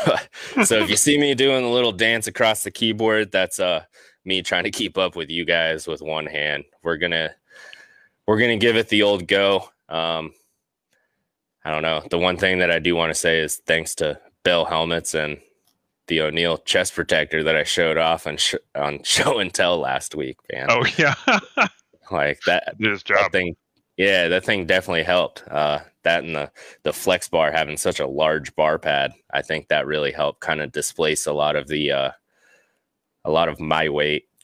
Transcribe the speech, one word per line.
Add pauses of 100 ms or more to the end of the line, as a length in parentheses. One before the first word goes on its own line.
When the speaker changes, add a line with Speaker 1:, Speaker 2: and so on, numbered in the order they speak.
(540)
Speaker 1:
So,
so
if
you
see
me
doing
a
little
dance
across
the
keyboard,
that's,
uh, (400)
me
trying
to
keep
up
with
you
guys
with
one
hand. (180)
We're
gonna, (920)
we're
gonna
give
it
the
old
go. (200)
Um, (1300)
I
don't
know.
The
one
thing
that
I
do
wanna
say
is (100)
thanks
to (220)
Bell
Helmets
and (680)
the
O'Neill
chest
protector
that
I
showed
off
on
sh-, (180)
on
<laughs>
Show
and
Tell
last
week, (160)
man.
Speaker 2:
Oh, (140)
yeah. (120)
<laughs> (420)
Speaker 1:
Like,
that,
Speaker 2:
Did
his
Speaker 1:
that
Speaker 2:
job.
Speaker 1:
thing, (400)
yeah,
that
thing
definitely
helped.
Uh, (220)
that
and
the, (320)
the
flex
bar
having
such
a
large
bar
pad, (200)
I
think
that
really
helped
kinda
displace
a
lot
of
the,
uh, (1160)
a
lot
of
my
weight (180)